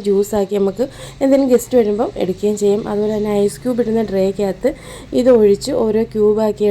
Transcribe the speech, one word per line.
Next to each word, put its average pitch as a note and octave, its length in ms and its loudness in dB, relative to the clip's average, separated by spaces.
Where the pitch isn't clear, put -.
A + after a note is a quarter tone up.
ജ്യൂസാക്കി G3+ 540 0
നമുക്ക് G3 260 -2
എന്തെങ്കിലും C4+ 320 4
ഗസ്റ്റ് A#3+ 260 0
വരുമ്പം G#3+ 300 0
എടുക്കുകയും G3+ 380 -2
ചെയ്യും. G#3 200 2
അതുപോലെ G#3+ 260 -2
തന്നെ G#3 240 -2
ഐസ് G3+ 220 -2
ക്യൂബ് A#3+ 220 -2
ഇടുന്ന A3 260 0
ട്രേക്കകത്ത് G3 600 -2
ഇത് B3+ 180 6
ഒഴിച്ച് G#3 420 2
ഓരോ A3 220 0
ക്യൂബാക്കി G#3+ 560 0